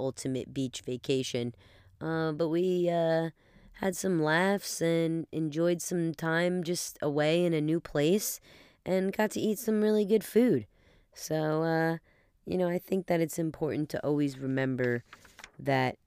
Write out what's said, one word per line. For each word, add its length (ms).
ultimate 520
beach 320
vacation, 680
uh, 320
but 160
we, 420
uh, 400
had 200
some 260
laughs 580
and 520
enjoyed 480
some 340
time 480
just 380
away 440
in 100
a 60
new 200
place 580
and 320
got 140
to 100
eat 180
some 220
really 240
good 180
food. 440
So, 480
uh, 340
you 140
know, 100
I 100
think 280
that 140
it's 180
important 500
to 180
always 320
remember 680
that 380